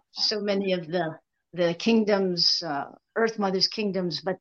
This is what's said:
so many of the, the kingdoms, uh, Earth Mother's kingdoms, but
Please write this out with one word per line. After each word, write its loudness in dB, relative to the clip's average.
so -2
many 0
of -4
the, -2
the 2
kingdoms, 2
uh, -4
Earth 0
Mother's 0
kingdoms, -2
but -4